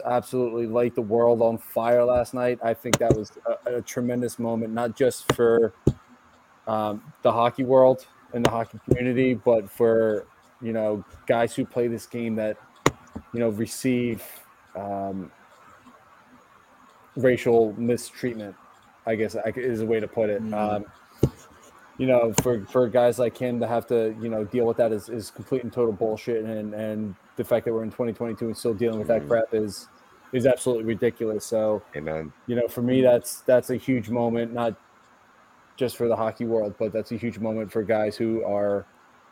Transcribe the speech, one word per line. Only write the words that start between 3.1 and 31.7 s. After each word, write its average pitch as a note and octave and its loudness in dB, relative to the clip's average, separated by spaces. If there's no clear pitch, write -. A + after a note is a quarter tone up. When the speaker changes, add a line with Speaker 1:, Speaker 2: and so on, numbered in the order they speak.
Speaker 1:
was G#2+ -8
a, B2 -4
a A#2 -4
tremendous B2 -4
moment, A2+ -4
not A#2+ -4
just - 0
for, A#2 4
um, G#2+ -4
the A#2+ 4
hockey A#2+ 2
world C3 6
and A#2+ -2
the A#2 6
hockey A2+ -4
community, B2+ 2
but G#2+ 2
for, A2+ 2
you A2+ -4
know, G#2+ -2
guys A#2 2
who C3+ -2
play A#2+ -2
this A#2 -6
game A#2 -6
that, G#2+ -4
you A#2 -4
know, A#2 2
receive, A#2 -2
um, G2 -8
racial A#2 4
mistreatment, A#2 -4
I A2+ 0
guess G#2+ -2
I A2 -4
c-, B2+ -8
is A#2+ -2
a A2+ -2
way A2+ 0
to G#2 -4
put G#2+ -2
it. G#2 -2
Speaker 2:
Mm. A2 -6
Speaker 1:
Um, G#2 -2
you C3 0
know, A#2 4
for, A#2 0
for B2+ 2
guys A#2+ 2
like A#2+ -2
him A#2+ -4
to A2+ -2
have A#2 -2
to, A2 0
you A#2 -6
know, A2 -4
deal A#2+ 0
with A2+ 0
that A2+ 2
is, G#2 -6
is A2+ -8
complete B2 -6
and A2+ -8
total A#2 0
bullshit. A2 -4
And, G#2+ -6
and G#2+ -6
the B2 -6
fact - 0
that A#2 -2
we're A2+ -2
in G#2+ -8
twenty A#2+ -4
twenty-two A#2 -6
and A2 -6
still A#2 -2
dealing A2 0
with G#2+ -4
that A2+ 2
Speaker 3:
Mm. - -12
Speaker 1:
crap A2+ 0
is, G#2+ -4
is B2+ 0
absolutely B2 0
ridiculous. A2 -2
So, G#2+ 0